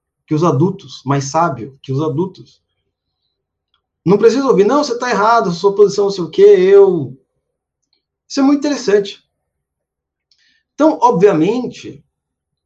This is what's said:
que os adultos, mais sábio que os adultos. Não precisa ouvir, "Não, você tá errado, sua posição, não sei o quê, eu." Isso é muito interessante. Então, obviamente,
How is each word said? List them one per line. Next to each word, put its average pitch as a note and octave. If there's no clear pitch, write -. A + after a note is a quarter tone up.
que D#3
os D#3
adultos, E3
mais C#3
sábio D3+
que C3+
os C3+
adultos. D#3+
Não F#3+
precisa A#3
ouvir, G3+
"Não, C#4+
você A#3+
tá B3
errado, G#3+
sua G3
posição, G3+
não G3
sei F#3+
o D#3
quê, F#3+
eu." F#3+
Isso -
é C4+
muito C#4+
interessante. G#3
Então, D#4
obviamente, G3